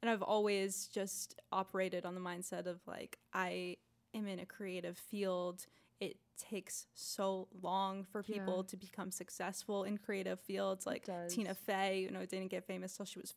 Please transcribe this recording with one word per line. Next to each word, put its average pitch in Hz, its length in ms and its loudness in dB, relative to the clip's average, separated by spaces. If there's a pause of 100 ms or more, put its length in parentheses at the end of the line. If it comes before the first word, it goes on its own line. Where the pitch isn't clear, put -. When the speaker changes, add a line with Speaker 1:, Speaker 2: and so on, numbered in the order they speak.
Speaker 1:
And 233 100 4
I've 208 120 4
always 202 680 4
just - 520 -4 (120)
operated 185 520 2
on 180 120 -4
the 185 40 -4
mindset 180 460 -4
of, 175 200 -4
like, - 320 -8 (140)
I 180 440 0 (380)
am 214 120 0
in 190 140 -2
a 190 60 -6
creative 180 520 -4
field. 180 680 0 (340)
It - 160 -2 (200)
takes - 580 -6
so 190 520 0 (140)
long 190 420 4
for 202 220 -4
people 190 400 2
Speaker 2:
Yeah. 190 60 -6
Speaker 1:
to 190 60 -6
become 190 360 -6
successful 196 720 -2
in 208 140 0
creative 190 420 0
fields. 190 440 2
Speaker 2:
It 196 40 0
Speaker 1:
Like, - 160 0
Speaker 2:
does. 175 320 -2
Speaker 1:
Tina 196 180 2
Fey, 190 460 2
you 190 100 0
know, 185 160 -2
didn't 185 220 -2
get 185 180 -2
famous 185 300 -4
till 196 100 -6
she - 140 -10
was - 160 -8